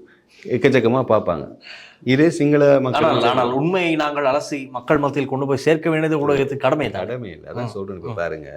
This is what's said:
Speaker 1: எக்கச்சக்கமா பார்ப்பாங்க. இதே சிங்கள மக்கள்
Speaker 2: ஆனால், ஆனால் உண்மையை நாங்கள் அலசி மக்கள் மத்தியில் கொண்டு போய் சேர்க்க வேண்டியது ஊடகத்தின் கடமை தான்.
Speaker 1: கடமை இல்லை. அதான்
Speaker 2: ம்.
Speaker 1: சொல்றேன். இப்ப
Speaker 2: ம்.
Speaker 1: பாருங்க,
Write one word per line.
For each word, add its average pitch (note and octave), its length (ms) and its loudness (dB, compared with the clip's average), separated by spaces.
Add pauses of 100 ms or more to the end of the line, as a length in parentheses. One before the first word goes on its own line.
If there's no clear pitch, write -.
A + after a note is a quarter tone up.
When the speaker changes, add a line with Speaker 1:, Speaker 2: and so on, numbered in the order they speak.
(440)
Speaker 1:
எக்கச்சக்கமா B2+ 640 2
பார்ப்பாங்க. F2+ 360 0 (600)
இதே C3+ 260 4
சிங்கள C#3+ 500 4
மக்கள் C3 240 0
Speaker 2:
ஆனால், B2 240 2
ஆனால் B2 240 2
உண்மையை E3+ 440 0
நாங்கள் D3 280 -2
அலசி C#3 460 -2
மக்கள் B2+ 280 0
மத்தியில் C#3 300 -2
கொண்டு C3+ 180 -4
போய் C3+ 200 -2
சேர்க்க D#3+ 240 2
வேண்டியது D#3 300 0
ஊடகத்தின் C#3 440 0
கடமை C3 260 0
தான். F#2+ 160 -6
Speaker 1:
கடமை A#2 240 -10
இல்லை. D2+ 200 -18
அதான் A#2 200 -8
Speaker 2:
ம். - 60 -12
Speaker 1:
சொல்றேன். G2 200 -10
இப்ப E2+ 160 -10
Speaker 2:
ம். - 20 -12
Speaker 1:
பாருங்க, D#2+ 420 -6